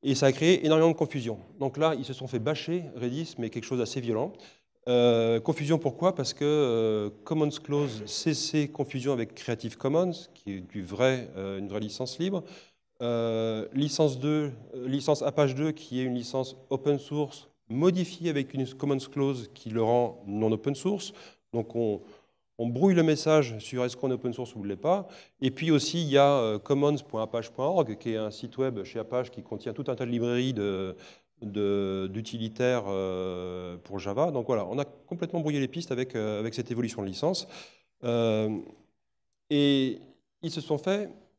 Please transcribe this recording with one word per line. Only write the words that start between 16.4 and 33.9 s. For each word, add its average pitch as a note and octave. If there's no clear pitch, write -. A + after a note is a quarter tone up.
open C#3
source D3
modifiée E3+
avec C#3+
une C3+
Commons C#3+
Clause C3+
qui -
le A2+
rend A#2+
non G#2+
open C#3
source. F#3+
Donc A2+
on, A2
on A#2
brouille C#3+
le E3+
message D3+
sur B2+
est-ce B2+
qu'on C3+
est -
open A#2+
source B2
ou A2
on -
ne G2
l'est G2
pas. F#3
Et C3+
puis D#3+
aussi, D#3
il D3+
y C#3
a, C#3
euh, A2
commons C#3+
point A2+
apache A2+
point B2+
org, D3
qui A#2
est A2
un G#2+
site A#2+
web B2
chez -
Apache B2
qui -
contient A2
tout C3
un C3
tas B2+
de A#2+
librairies A#2+
de, F#2+
de, G2+
d'utilitaires, A2+
euh, F2+
pour G2